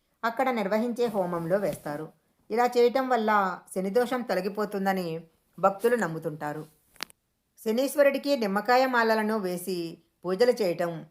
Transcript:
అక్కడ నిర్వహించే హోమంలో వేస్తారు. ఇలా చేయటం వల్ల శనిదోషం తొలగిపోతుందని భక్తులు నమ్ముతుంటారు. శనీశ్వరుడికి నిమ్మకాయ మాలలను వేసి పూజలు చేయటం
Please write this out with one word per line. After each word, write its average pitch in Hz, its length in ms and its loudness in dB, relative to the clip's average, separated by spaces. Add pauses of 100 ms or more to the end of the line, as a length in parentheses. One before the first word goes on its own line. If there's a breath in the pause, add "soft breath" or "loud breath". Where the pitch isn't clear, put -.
(240)
అక్కడ 233 260 0
నిర్వహించే 226 580 0
హోమంలో 175 500 0
వేస్తారు. 160 480 -4 (440)
ఇలా 233 160 2
చేయటం 240 440 2
వల్ల 220 220 2 (420)
శనిదోషం 233 480 0
తొలగిపోతుందని 196 840 -2 (500)
భక్తులు 196 380 2
నమ్ముతుంటారు. 156 680 -6 (960)
శనీశ్వరుడికి 277 760 2
నిమ్మకాయ 220 480 2
మాలలను 220 520 2
వేసి 180 420 -4 (460)
పూజలు 196 360 4
చేయటం 240 300 0 (200)